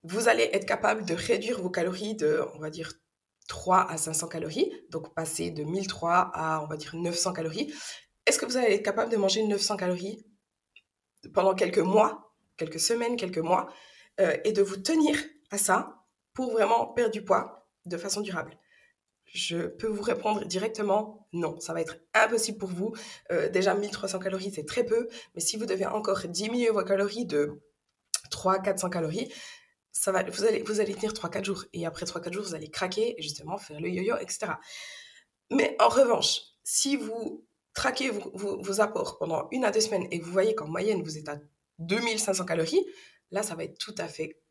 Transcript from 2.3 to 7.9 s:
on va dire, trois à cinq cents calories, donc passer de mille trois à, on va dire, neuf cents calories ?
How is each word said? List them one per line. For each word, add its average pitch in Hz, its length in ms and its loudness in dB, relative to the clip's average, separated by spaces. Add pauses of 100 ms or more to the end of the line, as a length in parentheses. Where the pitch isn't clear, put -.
on - 40 -14
va 156 100 -8
dire, 160 240 -10 (560)
trois - 420 4
à 165 60 -6
cinq 160 160 -2
cents 165 160 -2
calories, 160 420 -2 (200)
donc - 240 -8
passer 165 360 -2
de 156 140 -6
mille 190 220 -2
trois 175 480 2
à, 160 280 -2
on 151 40 -6
va 156 100 -6
dire, - 180 -12
neuf 170 220 -2
cents - 160 0
calories ? 185 400 -4 (540)